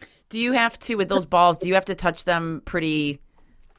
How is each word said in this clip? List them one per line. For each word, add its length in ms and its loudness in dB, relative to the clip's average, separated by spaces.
Do 80 -8
you 140 0
have 280 0
to, 160 -4
with 120 0
those 180 0
balls, 320 4
do 100 -6
you 60 2
have 120 2
to 80 -4
touch 300 -4
them 400 -2
pretty, 560 -4